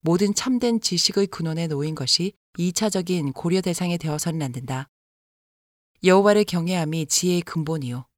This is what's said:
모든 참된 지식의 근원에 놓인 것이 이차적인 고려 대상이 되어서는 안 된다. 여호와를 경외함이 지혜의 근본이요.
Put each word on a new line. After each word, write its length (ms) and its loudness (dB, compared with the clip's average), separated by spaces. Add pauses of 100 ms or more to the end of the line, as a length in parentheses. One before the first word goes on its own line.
모든 340 2
참된 460 0
지식의 480 0
근원에 380 -4
놓인 280 -2
것이 380 0 (260)
이차적인 720 -2
고려 280 0
대상이 380 -2
되어서는 440 -4
안 100 -4
된다. 360 -8 (1160)
여호와를 400 8
경외함이 640 -2
지혜의 360 0
근본이요. 640 -6 (100)